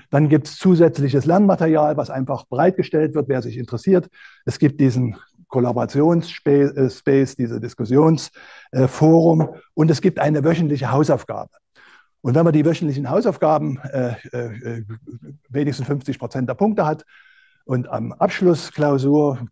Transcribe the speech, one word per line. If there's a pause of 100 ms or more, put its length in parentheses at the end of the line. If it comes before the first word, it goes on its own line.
Dann
gibt's
zusätzliches
Lernmaterial,
was
einfach
bereitgestellt
wird,
wer
sich
interessiert. (380)
Es
gibt
diesen (320)
Kollaborationsspa-,
äh,
Space,
diese
Diskussions-, (400)
äh,
Forum (240)
und
es
gibt
eine
wöchentliche
Hausaufgabe. (720)
Und
wenn
man
die
wöchentlichen
Hausaufgaben,
äh, (220)
äh,
äh, (640)
wenigstens
fünfzig
Prozent
der
Punkte
hat (580)
und
am
Abschlussklausur, (140)